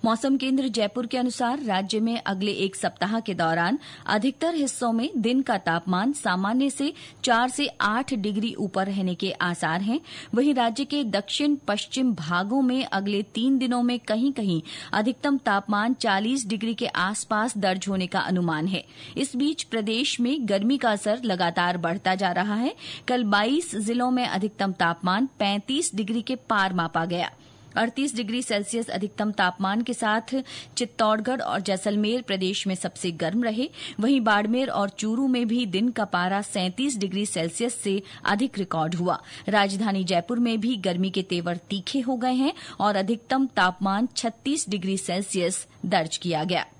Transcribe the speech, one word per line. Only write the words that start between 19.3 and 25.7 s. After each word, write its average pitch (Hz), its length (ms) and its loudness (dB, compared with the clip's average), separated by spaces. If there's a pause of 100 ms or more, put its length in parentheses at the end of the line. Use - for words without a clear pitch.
बीच 294 280 0
प्रदेश 226 560 -2
में 247 220 2
गर्मी 208 360 2
का 233 140 2
असर 208 320 0
लगातार 180 540 0
बढ़ता 175 380 0
जा 190 160 0
रहा 196 240 0
है। 254 200 -2 (320)
कल 247 160 2
बाईस 220 520 2
जिलों 233 360 0
में 247 140 0
अधिकतम 196 460 -2
तापमान 185 580 0 (100)
पैंतीस 208 560 0